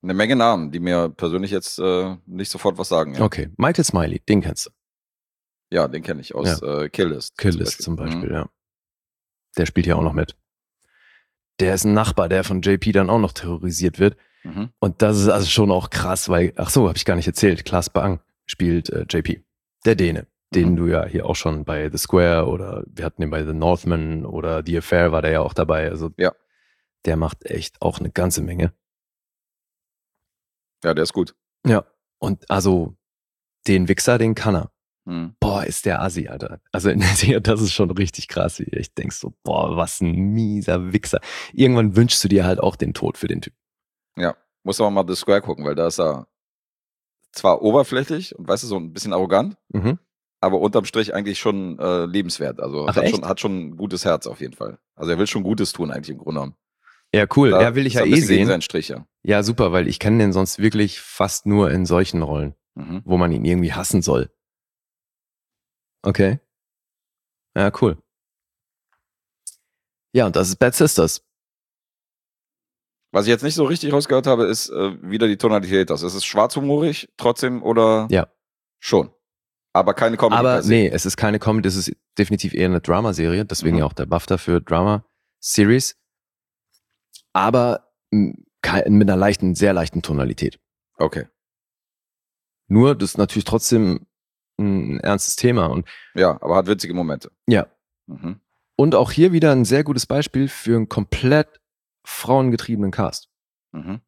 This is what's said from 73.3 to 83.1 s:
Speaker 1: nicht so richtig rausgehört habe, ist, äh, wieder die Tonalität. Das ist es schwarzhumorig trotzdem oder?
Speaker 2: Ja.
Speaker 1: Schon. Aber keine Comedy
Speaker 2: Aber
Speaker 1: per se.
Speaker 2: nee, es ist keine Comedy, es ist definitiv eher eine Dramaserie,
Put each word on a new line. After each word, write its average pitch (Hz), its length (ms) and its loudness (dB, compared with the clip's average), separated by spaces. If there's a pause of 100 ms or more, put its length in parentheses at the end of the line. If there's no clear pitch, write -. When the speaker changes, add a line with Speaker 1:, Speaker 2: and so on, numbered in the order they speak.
Speaker 1:
nicht 156 120 -2
so 160 100 2
richtig 147 260 -2
rausgehört 139 340 2
habe, 120 200 4
ist, 110 240 -2
äh, 95 340 -4
wieder 107 240 0
die 101 100 2
Tonalität. 98 520 2
Das 73 120 -2
ist 87 120 -6
es 98 120 -6
schwarzhumorig 143 920 0
trotzdem 123 440 -2
oder? 110 480 2
Speaker 2:
Ja. 95 200 2 (500)
Speaker 1:
Schon. 82 340 0 (600)
Aber 95 200 4
keine 117 240 2
Comedy 113 200 4
Speaker 2:
Aber 127 160 4
Speaker 1:
per 123 100 0
se. 98 60 0
Speaker 2:
nee, 110 180 6
es - 180 -2
ist 95 120 -6
keine 107 220 0
Comedy, 110 280 0
es 92 80 0
ist 92 160 -4 (260)
definitiv 98 360 -2
eher 90 140 0
eine 90 140 2
Dramaserie, 90 640 0